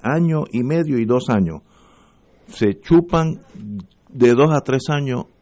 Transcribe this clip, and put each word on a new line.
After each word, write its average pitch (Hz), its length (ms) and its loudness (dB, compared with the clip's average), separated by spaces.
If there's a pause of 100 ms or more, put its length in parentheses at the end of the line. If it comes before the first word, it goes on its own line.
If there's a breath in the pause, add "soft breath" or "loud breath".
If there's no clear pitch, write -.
año 160 480 0
y 120 140 -2
medio 151 340 -2
y 113 60 0
dos 123 240 0
años. 90 320 0 (840 soft breath)
Se 101 340 -2
chupan 170 640 0 (640)
de 120 260 4
dos 143 180 4
a 143 100 2
tres 135 280 -4
años 139 360 -4 (140)